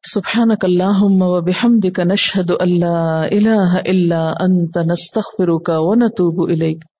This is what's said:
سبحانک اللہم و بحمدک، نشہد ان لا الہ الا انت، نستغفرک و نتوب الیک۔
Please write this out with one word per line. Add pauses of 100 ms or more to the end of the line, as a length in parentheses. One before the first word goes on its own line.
(120)
سبحانک
اللہم
و
بحمدک،
نشہد (100)
ان
لا
الہ (100)
الا
انت،
نستغفرک
و
نتوب
الیک۔ (220)